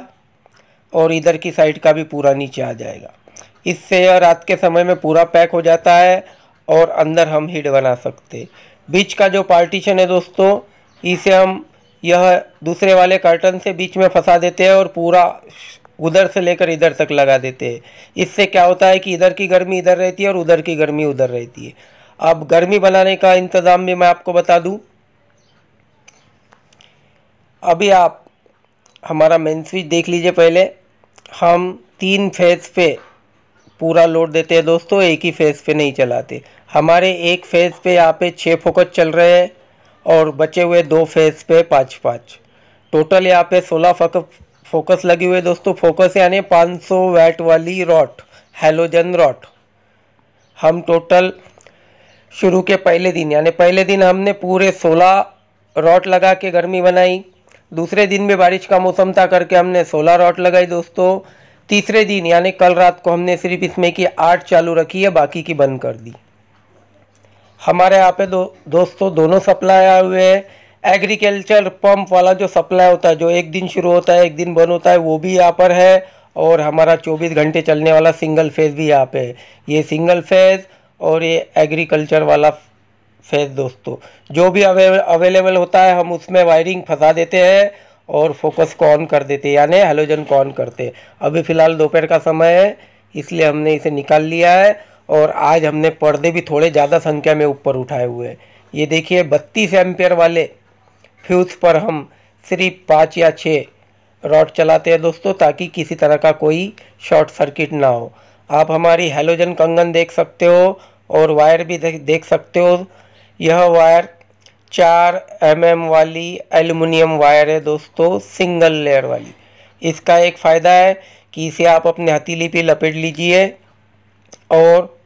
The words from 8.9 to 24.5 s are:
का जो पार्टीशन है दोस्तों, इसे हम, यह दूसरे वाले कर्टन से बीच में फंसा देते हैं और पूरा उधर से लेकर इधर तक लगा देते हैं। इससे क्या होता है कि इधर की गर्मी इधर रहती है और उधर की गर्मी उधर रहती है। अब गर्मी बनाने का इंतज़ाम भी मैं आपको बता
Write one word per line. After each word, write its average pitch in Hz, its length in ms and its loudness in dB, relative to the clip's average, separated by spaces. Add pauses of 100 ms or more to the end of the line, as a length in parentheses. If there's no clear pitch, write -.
का 196 140 0
जो 190 180 -2
पार्टीशन 185 540 0
है 185 80 2
दोस्तों, 190 520 0 (440)
इसे 180 300 -2
हम, 190 320 0 (380)
यह 180 380 2 (220)
दूसरे 175 300 0
वाले 185 260 4
कर्टन 185 400 0
से 190 140 -8
बीच 175 240 -8
में 190 120 2
फंसा 175 300 2
देते 175 240 -2
हैं 190 100 4
और 190 160 2
पूरा 170 380 0 (720)
उधर 165 280 0
से 190 140 -4
लेकर 175 280 -2
इधर 160 240 0
तक 151 180 -4
लगा 139 260 2
देते 127 300 -8
हैं। 117 120 -10 (380)
इससे 185 280 -2
क्या 190 180 2
होता 180 240 2
है 190 120 4
कि 190 140 -8
इधर 180 200 2
की 196 140 -6
गर्मी 185 300 0
इधर 180 200 0
रहती 185 260 -4
है 196 60 0
और 185 80 -4
उधर 165 240 0
की 165 140 -8
गर्मी 151 300 -4
उधर 131 240 -4
रहती 120 360 -12
है। 123 80 -20 (460)
अब 156 280 -2
गर्मी 180 320 0
बनाने 190 360 2
का 185 180 2
इंतज़ाम 180 520 2
भी 185 100 -4
मैं 180 120 2
आपको 175 260 -2
बता 170 260 2